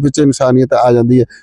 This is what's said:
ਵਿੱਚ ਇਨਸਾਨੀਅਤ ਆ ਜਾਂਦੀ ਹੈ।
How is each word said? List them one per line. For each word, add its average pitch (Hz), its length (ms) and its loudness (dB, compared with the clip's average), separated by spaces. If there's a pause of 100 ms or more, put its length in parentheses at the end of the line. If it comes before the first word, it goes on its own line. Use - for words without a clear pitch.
ਵਿੱਚ 143 180 -4
ਇਨਸਾਨੀਅਤ 131 540 0
ਆ 120 180 0
ਜਾਂਦੀ 120 280 2
ਹੈ। 113 60 0 (180)